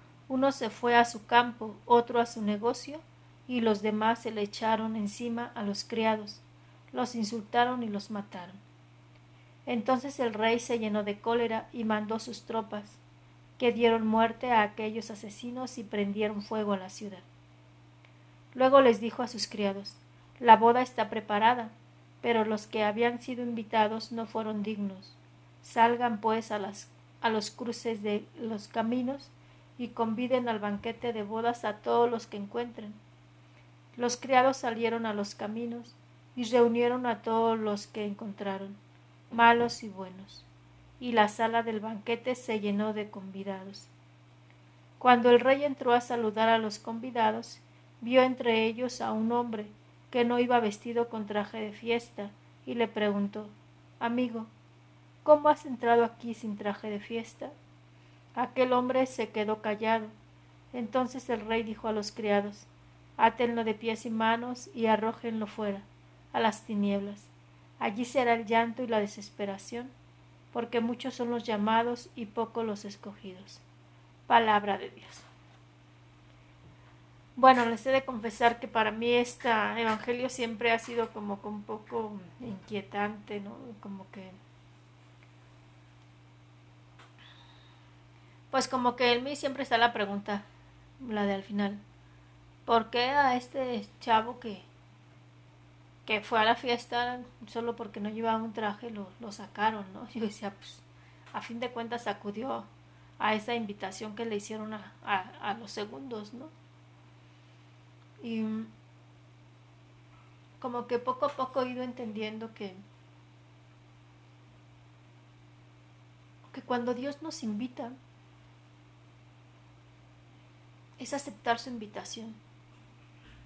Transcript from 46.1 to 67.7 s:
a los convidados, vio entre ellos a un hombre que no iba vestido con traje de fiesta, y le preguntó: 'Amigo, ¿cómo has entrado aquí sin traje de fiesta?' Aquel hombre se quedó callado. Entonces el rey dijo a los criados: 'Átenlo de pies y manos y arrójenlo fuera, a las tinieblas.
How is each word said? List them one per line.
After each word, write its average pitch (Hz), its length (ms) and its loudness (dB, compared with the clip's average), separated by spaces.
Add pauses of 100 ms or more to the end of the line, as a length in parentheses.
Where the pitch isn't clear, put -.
a 226 100 6
los 214 220 -4
convidados, 226 800 -2 (420)
vio 247 220 6
entre 240 420 2
ellos 233 360 -2
a - 120 -2
un 220 180 0
hombre 233 360 -2 (440)
que 240 140 4
no 240 160 2
iba 240 180 6
vestido 233 500 0
con 220 180 -6
traje 208 340 -4
de 214 120 -8
fiesta, 226 580 -4 (360)
y 254 80 -6
le 226 140 2
preguntó: 208 600 -2 (520)
'Amigo, 233 460 -2 (760)
¿cómo 302 260 10
has 302 160 4
entrado 233 400 4
aquí 226 300 -6
sin 214 220 -8
traje 214 340 -4
de 202 80 -4
fiesta?' 226 540 -10 (840)
Aquel 254 380 2
hombre 254 340 4
se - 220 -4
quedó 214 340 -2
callado. 220 440 0 (640)
Entonces 247 580 -2
el 226 100 -2
rey 226 220 -2
dijo 214 240 -6
a 220 60 0
los 208 180 -2
criados: 202 560 0 (500)
'Átenlo 233 460 4
de 220 120 0
pies 220 320 -4
y 240 40 -6
manos 233 640 0
y 226 120 0
arrójenlo 220 600 0
fuera, 202 360 -6 (500)
a 240 80 0
las 220 220 0
tinieblas. 202 640 -2 (560)